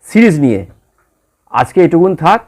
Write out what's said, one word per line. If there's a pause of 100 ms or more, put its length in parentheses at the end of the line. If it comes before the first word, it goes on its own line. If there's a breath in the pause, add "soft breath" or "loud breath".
সিরিজ
নিয়ে। (920)
আজকে
এটুকুন
থাক।